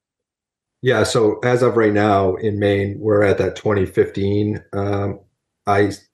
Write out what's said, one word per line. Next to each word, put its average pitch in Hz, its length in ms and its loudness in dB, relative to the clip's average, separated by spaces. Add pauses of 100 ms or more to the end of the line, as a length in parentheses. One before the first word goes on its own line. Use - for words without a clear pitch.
(800)
Yeah, 120 220 0
so 107 380 0
as 123 220 0
of 113 140 2
right 110 160 4
now 98 440 2
in 104 220 -4
Maine, 101 400 0
we're 104 260 2
at 98 140 2
that 95 180 -4
twenty 101 280 0
fifteen, 104 800 -2 (100)
um, 101 480 -6 (460)
I 101 240 2 (240)